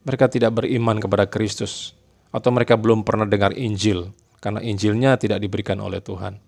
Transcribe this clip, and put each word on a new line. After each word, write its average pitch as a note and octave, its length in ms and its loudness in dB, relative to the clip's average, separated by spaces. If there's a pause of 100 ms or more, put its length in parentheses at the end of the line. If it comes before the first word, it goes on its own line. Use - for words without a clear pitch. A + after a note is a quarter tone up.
Mereka C3 240 2
tidak A2+ 320 2
beriman A#2 320 2
kepada G2+ 320 2
Kristus. - 640 -6 (420)
Atau - 160 0
mereka B2 240 4
belum A2 320 2
pernah G#2+ 240 0
dengar G2+ 240 2
Injil, G#2 560 -2 (320)
karena G#2 160 -4
Injilnya A2 560 2
tidak G#2 240 -2
diberikan G2+ 400 -4
oleh F#2+ 240 -8
Tuhan. F#2+ 320 -10 (140)